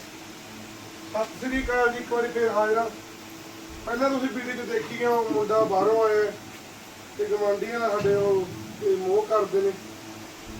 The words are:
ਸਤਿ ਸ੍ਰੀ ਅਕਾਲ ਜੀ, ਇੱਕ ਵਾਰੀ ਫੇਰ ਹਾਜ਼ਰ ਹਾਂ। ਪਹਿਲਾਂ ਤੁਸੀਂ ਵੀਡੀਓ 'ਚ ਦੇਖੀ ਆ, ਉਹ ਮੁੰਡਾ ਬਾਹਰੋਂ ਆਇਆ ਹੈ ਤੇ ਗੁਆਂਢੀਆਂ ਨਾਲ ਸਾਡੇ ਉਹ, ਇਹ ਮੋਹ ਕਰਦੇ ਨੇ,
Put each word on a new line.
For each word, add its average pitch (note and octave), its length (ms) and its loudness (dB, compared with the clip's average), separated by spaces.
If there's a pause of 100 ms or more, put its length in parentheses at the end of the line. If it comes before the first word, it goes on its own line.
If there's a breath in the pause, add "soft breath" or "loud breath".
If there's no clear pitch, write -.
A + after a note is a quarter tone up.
(1120)
ਸਤਿ A3 340 -2
ਸ੍ਰੀ C4 160 0
ਅਕਾਲ B3 260 4
ਜੀ, A#3 80 -2
ਇੱਕ A#3 160 -4
ਵਾਰੀ A#3 140 2
ਫੇਰ A#3 220 2
ਹਾਜ਼ਰ G#3+ 280 4
ਹਾਂ। A3+ 120 0 (960)
ਪਹਿਲਾਂ B3 240 2
ਤੁਸੀਂ C4 200 0
ਵੀਡੀਓ A#3+ 360 -6
'ਚ - 20 -8
ਦੇਖੀ A#3 360 -2
ਆ, A#3+ 60 4
ਉਹ A#3 200 4
ਮੁੰਡਾ G#3+ 340 4
ਬਾਹਰੋਂ G#3+ 420 4
ਆਇਆ G#3+ 100 4
ਹੈ G#3 180 2 (840)
ਤੇ G#3 80 0
ਗੁਆਂਢੀਆਂ G#3 540 0
ਨਾਲ A3 120 2
ਸਾਡੇ G3 240 4
ਉਹ, G4 300 4 (400)
ਇਹ F#4+ 120 6
ਮੋਹ F#4 280 2
ਕਰਦੇ G#3 360 2
ਨੇ, G3 100 2 (880)